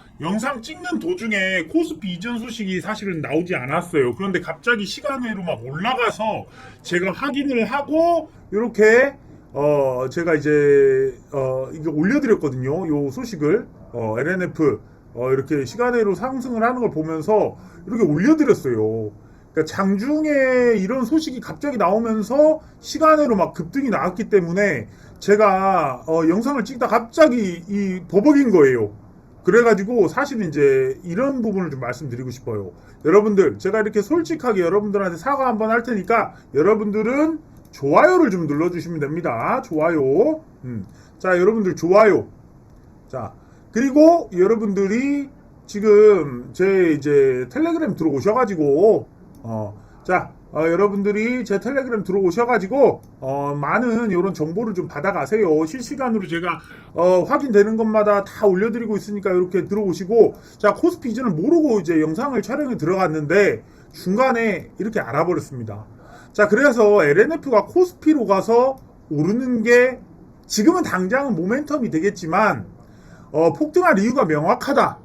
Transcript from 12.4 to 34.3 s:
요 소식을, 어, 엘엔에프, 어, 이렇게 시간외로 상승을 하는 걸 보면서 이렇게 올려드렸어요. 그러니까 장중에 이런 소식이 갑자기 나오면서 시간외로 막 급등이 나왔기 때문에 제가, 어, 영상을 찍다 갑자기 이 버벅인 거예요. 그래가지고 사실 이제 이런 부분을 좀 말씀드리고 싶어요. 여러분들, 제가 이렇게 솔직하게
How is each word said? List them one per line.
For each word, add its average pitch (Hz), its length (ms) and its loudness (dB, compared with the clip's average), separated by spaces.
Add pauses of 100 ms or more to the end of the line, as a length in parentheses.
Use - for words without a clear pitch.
요 143 240 -2
소식을, 190 560 -4 (240)
어, 113 260 -6
엘엔에프, 151 640 -2 (320)
어, 127 180 -4
이렇게 135 340 -2
시간외로 220 500 -2
상승을 247 480 -6
하는 247 180 -2
걸 214 80 0
보면서 160 680 -2 (300)
이렇게 220 180 -2
올려드렸어요. 147 1080 2 (460)
그러니까 156 160 -2
장중에 240 560 0 (480)
이런 226 260 -2
소식이 262 360 -2
갑자기 262 380 -8
나오면서 226 840 2 (200)
시간외로 302 560 2
막 165 200 0
급등이 262 340 -6
나왔기 175 400 -4
때문에 175 580 0 (320)
제가, 190 880 2
어, 160 220 2
영상을 233 340 0
찍다 247 220 -4
갑자기 226 840 2
이 196 400 -4
버벅인 262 440 4
거예요. 131 440 4 (480)
그래가지고 214 640 4
사실 269 340 -4
이제 131 600 2
이런 247 380 -2
부분을 190 300 -4
좀 131 80 -10
말씀드리고 127 500 -8
싶어요. 104 440 -10 (300)
여러분들, 190 540 4
제가 202 240 -2
이렇게 208 220 -2
솔직하게 294 580 -2